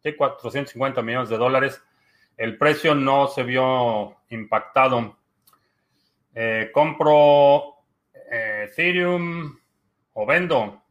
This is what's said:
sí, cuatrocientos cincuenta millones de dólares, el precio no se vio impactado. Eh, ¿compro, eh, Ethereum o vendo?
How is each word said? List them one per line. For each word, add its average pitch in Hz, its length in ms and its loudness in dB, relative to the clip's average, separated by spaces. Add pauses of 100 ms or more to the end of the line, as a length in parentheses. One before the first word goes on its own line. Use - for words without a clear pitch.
sí, 151 120 -8
cuatrocientos 135 600 -4
cincuenta 123 300 -4
millones 117 260 -4
de 113 80 -2
dólares, 131 460 0 (520)
el 113 220 -8
precio 151 380 2
no 139 320 2
se 139 160 -6
vio 123 720 -2 (120)
impactado. 117 920 -2 (1120)
Eh, 113 400 -4
¿compro, 147 1000 4 (560)
eh, 107 400 -6
Ethereum 170 840 -2 (580)
o 107 120 -6
vendo? 143 640 -2